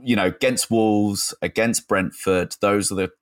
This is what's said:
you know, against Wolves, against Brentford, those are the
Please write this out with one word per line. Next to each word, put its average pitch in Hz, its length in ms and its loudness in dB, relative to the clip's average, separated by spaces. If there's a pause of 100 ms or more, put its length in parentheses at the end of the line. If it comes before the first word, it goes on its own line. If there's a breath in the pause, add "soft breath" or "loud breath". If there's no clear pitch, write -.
you 120 140 0
know, 95 100 2
against 127 440 -2
Wolves, 104 720 0
against 113 460 -2
Brentford, 92 720 -2
those 101 300 2
are 101 60 -6
the 92 140 -2 (120)